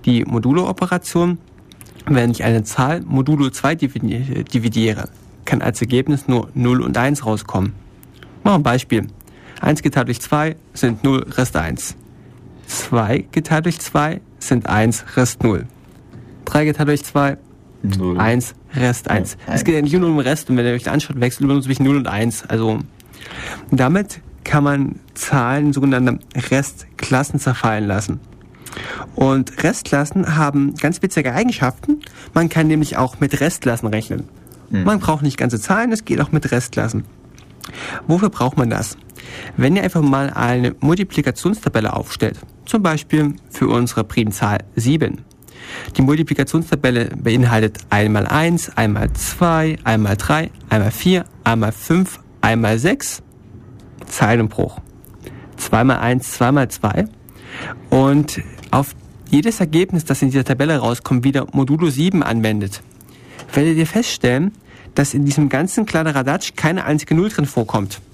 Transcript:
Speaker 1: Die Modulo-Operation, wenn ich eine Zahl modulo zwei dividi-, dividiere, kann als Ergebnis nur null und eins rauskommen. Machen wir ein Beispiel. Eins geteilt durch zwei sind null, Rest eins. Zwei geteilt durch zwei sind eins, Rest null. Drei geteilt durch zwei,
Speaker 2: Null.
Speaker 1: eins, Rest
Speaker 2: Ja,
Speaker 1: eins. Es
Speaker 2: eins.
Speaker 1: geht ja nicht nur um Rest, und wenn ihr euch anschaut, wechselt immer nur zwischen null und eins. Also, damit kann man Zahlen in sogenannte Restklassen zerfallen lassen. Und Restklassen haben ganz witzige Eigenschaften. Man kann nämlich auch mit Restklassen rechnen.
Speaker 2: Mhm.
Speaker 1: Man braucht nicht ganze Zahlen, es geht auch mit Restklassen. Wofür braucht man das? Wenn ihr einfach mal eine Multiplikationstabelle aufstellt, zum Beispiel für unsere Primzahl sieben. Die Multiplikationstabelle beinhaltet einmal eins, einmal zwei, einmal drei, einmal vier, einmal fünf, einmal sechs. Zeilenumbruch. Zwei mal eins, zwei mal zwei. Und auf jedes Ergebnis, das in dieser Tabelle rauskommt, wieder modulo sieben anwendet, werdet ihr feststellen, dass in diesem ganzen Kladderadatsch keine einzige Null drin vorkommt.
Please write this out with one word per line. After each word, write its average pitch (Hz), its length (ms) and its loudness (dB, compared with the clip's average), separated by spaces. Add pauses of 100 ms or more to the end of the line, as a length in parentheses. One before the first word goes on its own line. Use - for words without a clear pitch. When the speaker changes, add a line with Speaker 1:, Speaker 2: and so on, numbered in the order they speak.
Speaker 1:
Die 120 200 4
Modulo-Operation, 175 1120 0 (680)
wenn 120 260 4
ich 113 120 -2
eine 113 200 2
Zahl 139 380 -2
modulo 139 480 2
zwei 143 260 0
dividi-, 127 720 -4
dividiere, 110 640 -2 (360)
kann - 160 0
als - 200 -2
Ergebnis 127 460 0
nur 123 260 0
null 123 280 2
und 67 160 -2
eins 135 280 0
rauskommen. 101 480 -2 (680)
Machen 202 100 4
wir 180 60 4
ein 147 40 0
Beispiel. 120 440 0 (520)
Eins 151 220 0
geteilt 139 260 0
durch 123 140 -4
zwei 156 340 -2 (180)
sind 117 300 0
null, 135 220 2 (100)
Rest 123 220 -2
eins. - 380 -6 (720)
Zwei 117 640 -2
geteilt 160 340 0
durch 175 140 -2
zwei 151 420 -2 (180)
sind - 280 0
eins, 110 360 0 (140)
Rest 127 260 0
null. 90 220 0 (800)
Drei 151 200 0
geteilt 151 220 0
durch 147 160 0
zwei, 143 340 0 (460)
Speaker 2:
Null. 92 360 -2
Speaker 1:
eins, 117 340 0 (220)
Rest 123 320 0
Speaker 2:
Ja, - 60 0
Speaker 1:
eins. 107 240 -2 (100)
Es - 60 -6
Speaker 2:
eins. 147 120 0
Speaker 1:
geht 165 100 2
ja 151 60 2
nicht 147 160 0
nur 175 120 2
um 156 100 2
Rest, 139 300 -2
und 131 80 4
wenn 120 80 2
ihr 120 80 2
euch 123 160 -4
anschaut, 143 300 -2
wechselt 123 240 0
immer 139 120 2
nur 139 80 0
zwischen 131 200 0
null 139 140 4
und 131 100 -2
eins. 113 400 -4
Also, 113 320 0 (920)
damit 143 500 2 (240)
kann 147 180 2
man 139 320 0 (180)
Zahlen 139 540 0
in 143 60 2
sogenannte 131 460 2 (300)
Restklassen - 880 -2
zerfallen 113 480 0
lassen. - 360 -2 (920)
Und 135 480 0
Restklassen 151 760 0
haben 143 380 2
ganz - 260 -2
witzige 147 320 -2
Eigenschaften. 233 640 0 (360)
Man 170 140 2
kann 160 200 2
nämlich 156 300 2
auch 127 220 -2
mit 139 220 0
Restklassen 127 480 -2
rechnen. 107 340 -4 (460)
Speaker 2:
Mhm. 98 140 0
Speaker 1:
Man 101 160 2
braucht 147 240 0
nicht 143 140 0
ganze 120 220 0
Zahlen, 220 320 0
es 220 140 -4
geht 135 160 0
auch 147 100 -2
mit 151 200 0
Restklassen. 110 520 -2 (1040)
Wofür 180 220 2
braucht - 280 -2
man 123 120 2
das? 107 260 -4 (600)
Wenn 135 180 4
ihr 196 80 2
einfach 180 180 0
mal 139 280 2
eine 123 500 0
Multiplikationstabelle 156 1120 0
aufstellt, - 440 -4 (280)
zum 220 180 0
Beispiel 151 520 0 (140)
für - 180 0
unsere 120 360 0
Primzahl 104 560 0 (160)
sieben. 131 460 0 (760)
Die - 60 4
Multiplikationstabelle 143 1120 2
beinhaltet 113 600 2 (100)
einmal 104 380 2
eins, 165 500 0
einmal 107 360 0
zwei, 160 680 0
einmal 107 320 2
drei, 156 360 -2 (180)
einmal 107 220 2
vier, 180 340 2 (180)
einmal 110 300 2
fünf, - 460 0 (200)
einmal 113 400 2
sechs. 196 420 -2 (840)
Zeilenumbruch. 107 760 0 (800)
Zwei - 260 0
mal 127 160 4
eins, 123 320 0
zwei 120 220 2
mal 135 160 2
zwei. 107 360 -2 (840)
Und 139 500 4 (320)
auf 139 240 0 (340)
jedes 220 300 2
Ergebnis, 170 460 2
das - 160 -2
in 135 80 4
dieser 131 160 2
Tabelle 143 320 0
rauskommt, 120 480 0
wieder 135 260 2
modulo 143 380 2
sieben 156 340 2
anwendet, 107 580 0 (720)
werdet 160 240 4
ihr 160 100 2
feststellen, 160 680 0 (420)
dass 143 180 2
in 143 120 2
diesem 143 240 2
ganzen 160 360 0
Kladderadatsch 156 720 -2
keine 165 300 -2
einzige 151 300 0
Null 180 140 2
drin 156 160 0
vorkommt. 107 540 -4 (140)